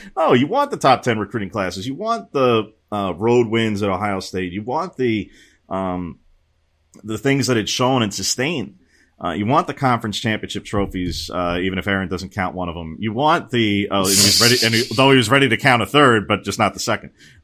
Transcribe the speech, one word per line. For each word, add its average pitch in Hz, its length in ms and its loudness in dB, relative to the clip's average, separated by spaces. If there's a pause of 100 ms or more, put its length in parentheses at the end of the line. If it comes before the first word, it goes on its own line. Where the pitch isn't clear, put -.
(140)
No, 277 200 4
you 123 120 4
want 277 240 0
the 175 60 -6
top 131 260 4
ten 113 160 0
recruiting 104 300 -6
classes. 95 380 -4
You 135 80 -8
want 214 380 -6
the, 120 380 2 (220)
uh, 98 240 -2
road 117 300 4
wins 110 360 0
at 104 60 0
Ohio 98 320 -2
State. 92 320 -6
You 101 100 -6
want 156 360 -6
the, 110 320 -2 (400)
um, 90 480 -6 (840)
the 107 140 -8
things 139 300 2
that 127 100 2
it's 101 140 -2
shown 127 320 2
and 101 100 -2
sustained. 127 680 -6 (460)
Uh, 87 60 -2
you 98 160 -2
want 151 220 2
the 139 40 -6
conference 117 480 -2
championship 104 460 -4
trophies, 92 640 -4
uh, 87 300 -2
even 95 160 -2
if 90 100 -6
Aaron 95 220 -2
doesn't 90 240 -8
count 92 200 -4
one 90 140 -6
of 82 60 -8
them. 80 260 -12
You 104 140 -4
want 151 360 0
the, 104 400 0
uh, 98 100 0
and 95 80 0
he - 20 2
was 101 320 4
ready, 120 140 4 (100)
and 113 80 2
he, 113 200 0
though 135 180 6
he 135 40 8
was 110 140 4
ready 139 180 4
to 110 80 2
count 123 240 4
a 110 60 -2
third, 123 420 4
but 101 160 -2
just 98 140 -4
not 101 160 2
the - 60 -10
second. - 320 -6 (320)